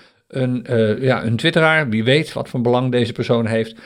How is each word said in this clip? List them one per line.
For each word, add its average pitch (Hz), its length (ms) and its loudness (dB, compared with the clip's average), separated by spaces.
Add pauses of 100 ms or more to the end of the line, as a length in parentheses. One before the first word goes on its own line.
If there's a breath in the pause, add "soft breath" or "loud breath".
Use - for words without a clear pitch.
(280 loud breath)
een, 127 400 -4
eh, 113 360 0
ja, 127 220 0
een 113 120 0
twitteraar, 160 520 2
wie 110 160 0
weet 147 280 2
wat 113 160 -8
voor 127 120 -6
belang 123 320 2
deze 120 200 0
persoon 117 340 0
heeft, 113 400 -2